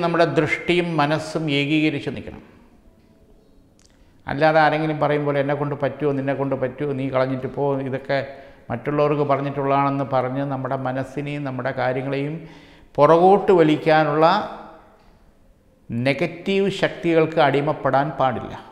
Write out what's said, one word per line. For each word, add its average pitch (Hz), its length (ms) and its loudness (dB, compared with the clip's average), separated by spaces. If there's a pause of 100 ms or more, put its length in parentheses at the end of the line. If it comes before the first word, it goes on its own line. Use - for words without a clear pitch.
നമ്മുടെ 170 220 2 (140)
ദൃഷ്ടിയും 175 500 0 (120)
മനസ്സും 156 420 -2 (160)
ഏകീകരിച്ച് 147 580 0
നിൽക്കണം. - 260 -14 (1800)
അല്ലാതെ 156 380 2
ആരെങ്കിലും 151 380 0
പറയും 147 260 0
പോലെ 143 140 0
"എന്നെ 139 180 -2
കൊണ്ട് 143 140 -4 (100)
പറ്റുമോ, 143 340 -2
നിന്നെ 135 220 -2
കൊണ്ട് 135 140 -2 (100)
പറ്റുമോ, 139 340 -6
നീ 135 160 -4
കളഞ്ഞിട്ട് 131 400 -2
പോ", 139 80 -2 (260)
ഇതൊക്കെ 135 300 -4 (520)
മറ്റുള്ളവർക്ക് 147 600 0
പറഞ്ഞിട്ടുള്ളതാണെന്ന് 139 840 0
പറഞ്ഞ് 127 380 -2
നമ്മുടെ 131 240 -4 (100)
മനസ്സിനെയും 143 640 -6
നമ്മുടെ 127 320 -6
കാര്യങ്ങളെയും 139 560 -2 (580)
പുറകോട്ട് 175 560 6 (100)
വലിക്കാനുള്ള 156 640 4 (1600)
നെഗറ്റീവ് 170 800 -2 (140)
ശക്തികൾക്ക് 165 680 2
അടിമപ്പെടാൻ 143 600 0 (120)
പാടില്ല. 127 340 -2 (160)